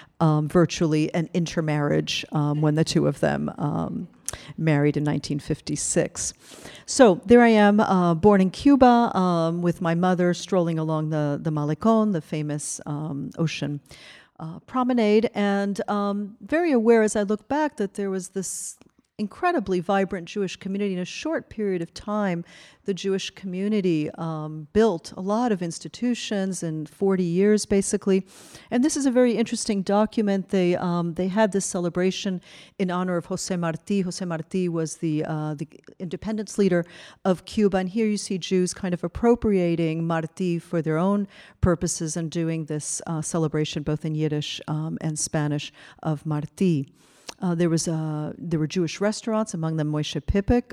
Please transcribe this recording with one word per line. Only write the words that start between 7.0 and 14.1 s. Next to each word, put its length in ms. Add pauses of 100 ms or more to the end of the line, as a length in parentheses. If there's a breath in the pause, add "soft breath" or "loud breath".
there 160
I 80
am, 320
uh, 340
born 280
in 80
Cuba, 680
um, 460
with 180
my 140
mother 400
strolling 440
along 320
the, 300
the 100
Malecón, 640
the 80
famous, 640
um, 540
ocean, 420 (580 loud breath)